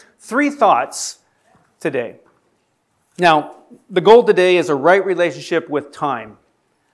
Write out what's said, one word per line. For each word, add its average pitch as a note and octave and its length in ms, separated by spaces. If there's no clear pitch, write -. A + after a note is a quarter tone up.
three C#4 320
thoughts E3+ 680
today. B2 360
Now, D#3+ 380
the F#3 100
goal A3 220
today F3+ 340
is D#3+ 120
a D3+ 60
right F3 300
relationship E3+ 640
with C#3+ 220
time. A2+ 480